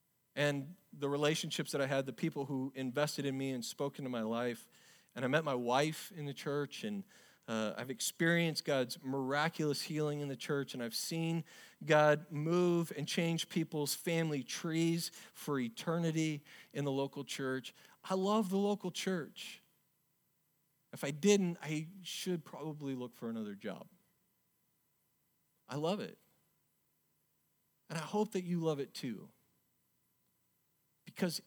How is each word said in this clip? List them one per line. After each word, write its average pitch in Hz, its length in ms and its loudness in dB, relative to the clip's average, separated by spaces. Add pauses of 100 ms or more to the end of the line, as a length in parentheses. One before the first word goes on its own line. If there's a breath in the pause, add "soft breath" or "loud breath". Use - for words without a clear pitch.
(340)
And 143 340 2 (300)
the 139 100 0
relationships 147 640 0
that 143 80 0
I 135 60 2
had, 135 200 2
the 135 60 -4
people 147 340 -2
who 135 280 -2
invested 139 520 0
in 135 100 0
me 135 140 -2
and 123 140 -4
spoke - 340 -4
into 135 120 -4
my 120 120 -2
life. 117 460 -2 (460 loud breath)
And 127 120 -2
I - 20 0
met 156 160 2
my 143 100 0
wife 127 640 0
in 147 80 -8
the 143 80 -4
church, 143 520 -4
and, 104 200 -4 (440 loud breath)
uh, 110 280 0
I've 123 140 -6
experienced 170 720 2
God's 135 380 0
miraculous 139 800 0
healing 151 380 -2
in 143 80 -4
the 139 80 -6
church, 139 360 -4
and 123 100 -6
I've 117 120 -4
seen 165 500 0 (400 loud breath)
God 151 460 8
move 170 680 4
and 143 100 -4
change 165 440 0
people's 156 440 0
family 160 480 0
trees 165 680 0 (240 loud breath)
for 143 240 -2
eternity 156 840 0 (300 loud breath)
in 143 140 -2
the 139 60 2
local 139 320 -2
church. 131 500 -4 (340 loud breath)
I 190 60 0
love 196 340 4
the 190 80 2
local 202 340 0
church. - 720 -4 (1300)
If 160 100 -8
I 143 60 -2
didn't, 185 520 4
I 156 260 -2 (140)
should 175 400 -4
probably 147 520 -6
look 123 200 -6
for 120 140 -6
another 110 260 -4
job. 98 320 -8 (1800)
I 135 80 -6
love 165 240 0
it. - 160 -10 (1700)
And 160 80 -4
I 156 40 -4
hope 214 300 0
that 185 120 -2
you 175 160 0
love 156 200 2
it - 140 -8
too. 113 340 -6 (1800)
Because - 420 -2